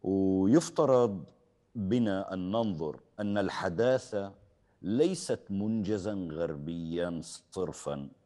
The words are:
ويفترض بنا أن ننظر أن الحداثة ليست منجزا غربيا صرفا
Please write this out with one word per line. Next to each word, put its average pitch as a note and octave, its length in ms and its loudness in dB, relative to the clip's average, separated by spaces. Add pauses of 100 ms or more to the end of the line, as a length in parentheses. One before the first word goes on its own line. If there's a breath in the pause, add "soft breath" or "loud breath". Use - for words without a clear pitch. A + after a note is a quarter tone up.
ويفترض G2+ 1200 4 (500)
بنا G2+ 600 0
أن F#2 160 -4
ننظر G2 500 -2 (200)
أن G#2 180 0
الحداثة G2 920 0 (500)
ليست C#3 580 0 (100)
منجزا G2+ 800 -2
غربيا E2 920 -4
صرفا C#2+ 880 -8 (180)